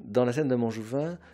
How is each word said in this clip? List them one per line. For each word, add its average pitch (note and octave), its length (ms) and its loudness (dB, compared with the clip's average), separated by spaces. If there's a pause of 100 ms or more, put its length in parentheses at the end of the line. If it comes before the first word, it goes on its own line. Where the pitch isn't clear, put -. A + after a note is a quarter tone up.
dans B2 240 2
la B2 80 2
scène C#3+ 160 0
de B2+ 80 2
Montjouvin, A#2+ 640 -2 (160)